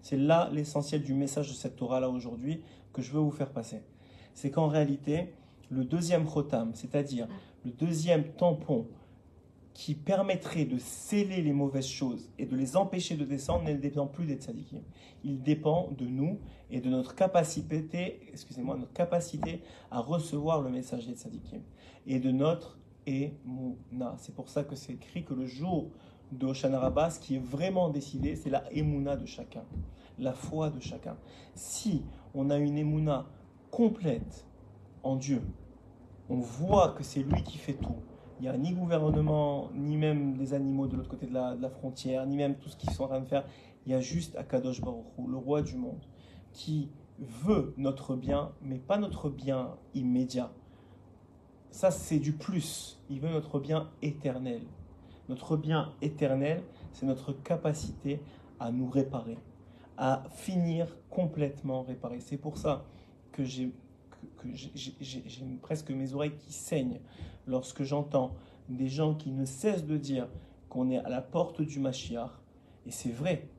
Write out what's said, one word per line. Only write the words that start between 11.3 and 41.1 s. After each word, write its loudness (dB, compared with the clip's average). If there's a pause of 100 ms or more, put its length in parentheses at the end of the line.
les 4
mauvaises 2
choses -2
et -4
de 0
les 2
empêcher 2
de 0
descendre, 0
ne 2
dépend 0
plus -4
des 0
tzadikim. -10 (400)
Il -2
dépend 4
de -2
nous 0 (300)
et -2
de 0
notre 2
capacité, 2 (120)
excusez-moi, -6
notre -8
capacité 0 (320)
à 0
recevoir 2
le -2
message -4
des -6
tzadikim -12 (460)
et 2
de 4
notre 2 (280)
émouna. -4
C'est -16
pour -12
ça 0
que -8
c'est -10
écrit -8
que -6
le -2
jour -2 (400)
de -2
Hoshana 2
Rabbah, 4
ce -8
qui -2
est -2
vraiment 2
décidé, -2
c'est -4
la 0
émouna 2
de -6
chacun, -12 (540)
la 0
foi -2
de -6
chacun. -8 (380)
Si -2 (300)
on 2
a 4
une 2
émouna 2 (440)
complète 2 (560)
en 2
Dieu, 2 (840)
on 0
voit 6
que -8
c'est -2
lui 4
qui -8
fait -4
tout. -4 (420)
Il -6
n'y -2
a 0
ni 0
gouvernement, 4
ni 0
même 4
des 0
animaux 2
de 0
l'autre -4
côté -6